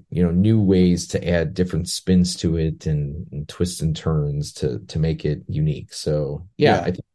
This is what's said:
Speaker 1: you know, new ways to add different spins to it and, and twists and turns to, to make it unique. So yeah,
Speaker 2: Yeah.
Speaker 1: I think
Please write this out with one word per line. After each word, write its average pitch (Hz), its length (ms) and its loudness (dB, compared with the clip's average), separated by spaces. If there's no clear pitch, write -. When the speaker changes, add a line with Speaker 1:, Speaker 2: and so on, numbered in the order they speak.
Speaker 1:
you 87 120 -2
know, 85 100 2
new 107 300 4
ways 90 460 4
to - 180 -4
add 82 280 0
different 85 340 -2
spins 90 480 2
to 82 220 0
it 80 280 -2
and, 73 460 -2
and 73 160 -8
twists - 340 -4
and 78 140 0
turns 73 560 -2
to, 65 360 -4
to - 120 -6
make 80 240 -2
it 76 240 -2
unique. 76 460 -2
So 76 520 -4
yeah, 127 200 4
Speaker 2:
Yeah. 85 40 -2
Speaker 1:
I - 100 -6
think - 240 -10